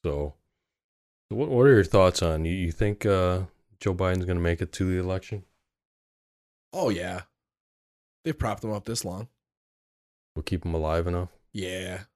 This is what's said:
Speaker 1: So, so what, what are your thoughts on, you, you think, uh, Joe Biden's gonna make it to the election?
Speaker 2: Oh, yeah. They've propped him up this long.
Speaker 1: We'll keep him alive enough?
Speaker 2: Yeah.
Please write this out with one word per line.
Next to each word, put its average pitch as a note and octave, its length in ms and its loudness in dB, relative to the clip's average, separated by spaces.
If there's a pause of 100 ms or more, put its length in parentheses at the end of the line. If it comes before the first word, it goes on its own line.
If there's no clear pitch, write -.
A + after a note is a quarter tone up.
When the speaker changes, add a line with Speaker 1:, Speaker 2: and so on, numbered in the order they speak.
Speaker 1:
So, D2 300 -4 (960)
so G#2 80 -6
what, C#3+ 140 -2
what B2+ 160 6
are C#3 80 10
your G2+ 100 8
thoughts F#2 380 4
on, D#2+ 240 0
you, E2+ 80 -2
you F2+ 180 -2
think, G#2 320 -2
uh, F#2 380 2 (380)
Joe G2 120 -2
Biden's F#2 320 0
gonna F2+ 160 0
make E2+ 220 0
it - 100 -6
to - 140 -2
the F#2 120 0
election? F#2 460 -6 (1300)
Speaker 2:
Oh, E3 180 -2
yeah. F2+ 320 -6 (1000)
They've D#3+ 140 -6
propped G#2 240 -4
him A2 100 -6
up G#2 120 -6
this A2+ 180 -6
long. F#2+ 260 -10 (1080)
Speaker 1:
We'll D#2+ 60 -8
keep F2 240 -4
him E2+ 80 -2
alive E2 320 0
enough? F2 240 -4 (220)
Speaker 2:
Yeah. F#2 480 -8 (160)